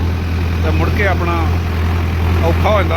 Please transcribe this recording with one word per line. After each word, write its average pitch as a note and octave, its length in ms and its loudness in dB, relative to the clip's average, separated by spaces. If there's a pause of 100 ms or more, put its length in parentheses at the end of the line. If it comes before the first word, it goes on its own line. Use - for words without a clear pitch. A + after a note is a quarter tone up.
(640)
ਤੇ - 140 0
ਮੁੜ E2+ 180 0
ਕੇ G3+ 120 2
ਆਪਣਾ E3+ 260 0 (1120)
ਔਖਾ F3 240 2
ਹੋ G#3+ 80 2
ਜਾਂਦਾ। E3 180 0